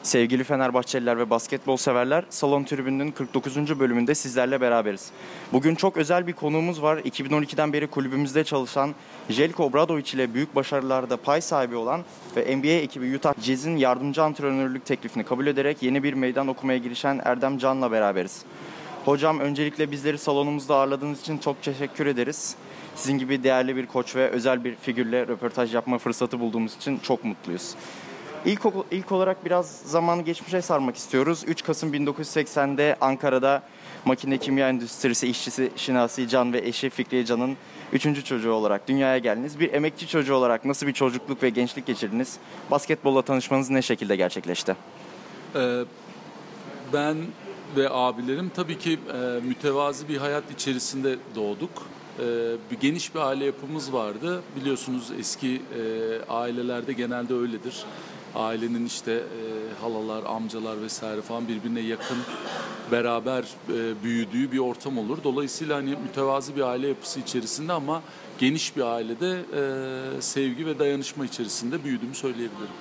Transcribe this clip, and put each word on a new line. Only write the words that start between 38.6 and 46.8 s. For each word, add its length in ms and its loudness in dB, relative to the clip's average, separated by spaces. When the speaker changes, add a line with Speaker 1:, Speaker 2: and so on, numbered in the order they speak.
Speaker 1:
dünyaya 300 4
geldiniz. 420 0
Bir 140 2
emekçi 340 0
çocuğu 280 2
olarak 300 4
nasıl 220 0
bir 60 0
çocukluk 500 0
ve 60 6
gençlik 360 0
geçirdiniz? 520 -2
Basketbolla 500 2
tanışmanız 480 2
ne 120 4
şekilde 340 2
gerçekleşti? 600 0
Speaker 2:
Ee, 280 0